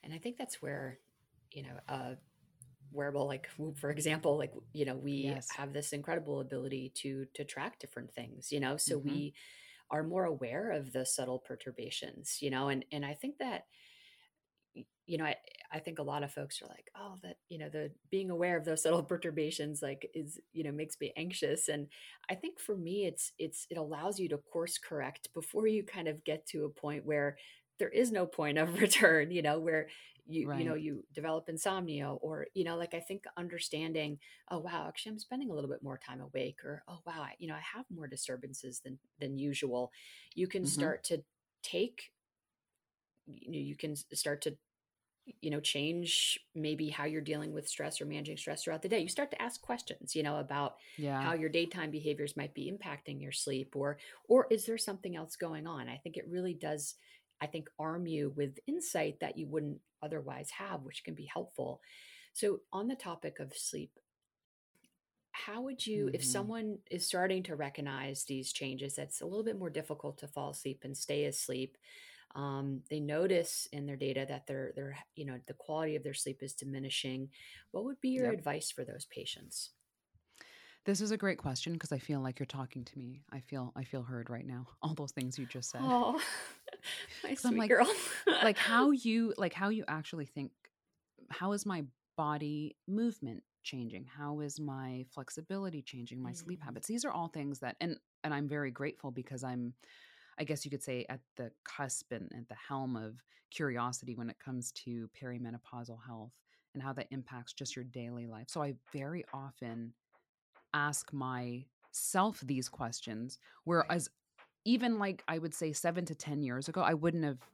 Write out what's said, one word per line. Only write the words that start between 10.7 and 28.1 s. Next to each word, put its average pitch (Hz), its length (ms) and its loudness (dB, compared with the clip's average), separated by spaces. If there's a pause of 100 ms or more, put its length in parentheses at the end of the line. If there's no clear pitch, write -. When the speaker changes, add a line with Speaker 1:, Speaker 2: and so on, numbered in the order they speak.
Speaker 1:
of 139 200 -2
the 131 140 0
subtle 127 340 0
perturbations, - 1000 -6
you 143 80 2
know, 135 180 2
and, 135 240 2
and 143 140 -2
I 147 80 -4
think 285 240 -6
that, 247 280 -2 (1080)
y-, - 100 -12 (220)
you 170 120 0
know, 160 60 0
I, 147 120 2 (360)
I 156 80 -4
think 160 180 -6
a 151 40 -2
lot 143 200 0
of 143 100 -4
folks 143 300 -6
are - 60 -16
like, - 280 -18
"Oh, 202 260 -12
that, 175 160 -12 (100)
you 165 100 -8
know, 151 100 -6
the 151 240 -4 (180)
being 190 200 2
aware 175 260 4
of 151 80 2
those 160 180 2
<laughs> - 20 0
subtle 160 180 8
perturbations, 151 800 0
like, 139 320 -4
is, 151 260 -6 (120)
you 160 120 -2
know, 143 80 0
makes 156 280 -4
me 139 160 -2
anxious." 160 520 2
And 147 200 -2 (400)
I 196 60 -2
think 330 240 -6
for 208 180 -2
me, 185 300 0
it's, - 320 -2
it's, 156 320 -4
it 170 80 -4
allows 160 400 -2
you 175 120 2
to 147 80 2
course 170 400 -2
correct 143 560 -4
before 208 320 2
you 214 180 6
kind 180 240 -2
of 156 160 -4
get 156 240 0
to 151 160 -2
a 151 60 0
point 147 360 -4
where 143 320 4 (400)
there - 100 2
is 233 240 6